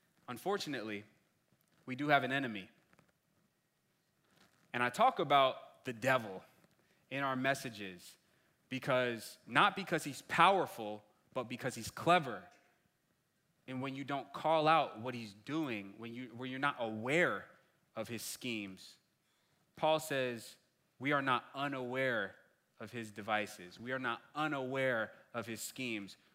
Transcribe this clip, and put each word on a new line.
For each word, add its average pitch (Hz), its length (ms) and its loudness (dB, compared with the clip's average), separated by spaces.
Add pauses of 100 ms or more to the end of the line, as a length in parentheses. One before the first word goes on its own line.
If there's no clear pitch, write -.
(280)
Unfortunately, 123 760 -4 (840)
we 127 100 -6
do 147 120 0
have 143 140 8
an 127 100 0
enemy. 117 360 -2 (2000)
And 123 80 0
I 123 80 2
talk 247 280 4
about 139 680 4
the 127 80 -6
devil 113 480 2 (680)
in 139 120 -4
our 135 140 0
messages 117 680 -2 (680)
because, 127 680 0 (100)
not 170 280 4
because 175 280 -2
he's 139 240 -8
powerful, 139 760 4 (300)
but 120 160 -4
because 123 260 -6
he's 113 160 -8
clever. 139 520 2 (1300)
And 131 120 -6
when 135 160 -6
you 139 80 -6
don't 135 280 -4
call 156 360 4
out 147 320 4
what 123 140 -4
he's 113 200 -10 (100)
doing, 120 540 -4
when 117 160 -10
you, 123 220 -10
when 131 140 -8
you're 131 100 -6
not 143 180 0
aware 117 680 0 (500)
of 110 120 -4
his 117 140 -8
schemes, 104 760 -8 (800)
Paul 156 220 4
says, 127 580 -4 (420)
"We 135 140 0
are 139 100 4
not 127 220 2 (100)
unaware 127 800 -2 (460)
of 110 120 -12
his 113 180 -8
devices. 104 720 -4
We 120 120 -8
are 131 60 -2
not 123 220 -4 (140)
unaware 135 760 0 (240)
of 117 120 -6
his 113 140 -6
schemes." 110 560 -6 (180)